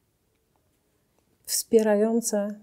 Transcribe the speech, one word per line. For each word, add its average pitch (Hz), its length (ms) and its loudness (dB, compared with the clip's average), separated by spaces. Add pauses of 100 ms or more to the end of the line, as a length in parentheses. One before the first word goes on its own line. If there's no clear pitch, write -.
(1400)
wspierające 214 1160 0